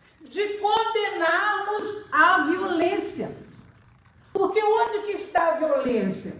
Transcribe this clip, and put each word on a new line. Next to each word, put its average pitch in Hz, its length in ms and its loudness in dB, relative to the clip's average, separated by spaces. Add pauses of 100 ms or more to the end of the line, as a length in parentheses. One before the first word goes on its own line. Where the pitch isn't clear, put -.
(220)
de 403 360 -4
condenarmos 415 1600 -2
a 339 300 6
violência. 349 920 -2 (960)
Porque 392 320 0
onde 427 440 2
que 403 60 -2
está 339 360 0
a 320 80 2
violência? 254 840 0